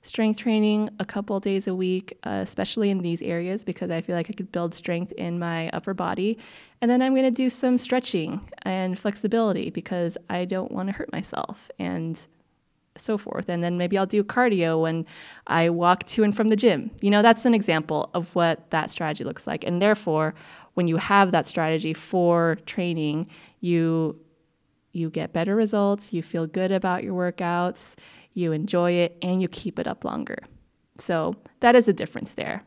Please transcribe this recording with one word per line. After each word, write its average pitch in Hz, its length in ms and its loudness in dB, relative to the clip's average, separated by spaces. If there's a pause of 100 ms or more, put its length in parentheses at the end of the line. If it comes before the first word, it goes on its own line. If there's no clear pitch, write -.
strength 214 360 -2
training 214 520 2 (100)
a 185 40 -4
couple 202 360 -4
days 196 260 -2
a 190 80 -2
week, 185 500 -2
uh, 98 180 -2
especially 202 480 -2
in 190 80 0
these 170 220 -2
areas, 180 440 -4
because 180 260 -6
I 165 100 -2
feel 175 140 -6
like 170 160 -4
I - 20 -8
could - 200 -10
build 170 220 -4
strength 175 380 -4
in 175 260 -6
my 165 320 -4
upper 196 220 -6
body. 185 460 -2 (420)
And 240 100 2
then 254 120 4
I'm 262 120 2
gonna 262 160 4
do 254 200 0
some 254 280 0
stretching 208 600 -2 (220)
and 185 360 -2
flexibility 208 720 0
because 170 460 -4 (140)
I 180 140 -2
don't 185 280 -4
wanna 190 200 -4
hurt - 200 -8
myself," - 680 -8
and 165 460 -6 (720)
so 214 220 -4
forth. - 300 -8
And 175 140 -2
then 175 160 -2
maybe 180 200 0
I'll 190 80 2
do 208 160 2
cardio 190 580 2
when 160 260 0 (400)
I 165 240 4
walk 175 380 2
to - 140 0
and 208 120 4
from 220 140 2
the 220 80 6
gym. 202 340 2 (100)
You 202 100 4
know, 208 120 6
that's 226 220 6
an 240 100 6
example 160 600 0
of 170 200 -4
what 170 360 2
that 156 200 0
strategy 156 340 -4
looks - 220 -10
like. - 180 -6
And 175 160 0
therefore, 160 540 2 (400)
when 175 120 2
you 160 100 2
have 196 360 4
that 160 140 2
strategy 160 480 0
for 170 720 2
training, 165 640 -2 (320)
you, 165 580 0 (760)
you 165 180 -4
get 156 220 -6
better 175 220 0
results, 208 580 0
you 170 100 -2
feel 165 240 -4
good 185 260 0
about 185 320 0
your 196 100 -6
workouts, 180 800 -2 (400)
you 170 180 0
enjoy 175 400 2
it, 175 300 2
and 180 180 0
you 180 80 0
keep - 300 -8
it - 80 -4
up - 180 -8
longer. - 340 -6 (600)
So 165 360 -2 (260)
that 240 140 8
is 240 140 8
a 196 40 4
difference - 420 -6
there. - 320 -6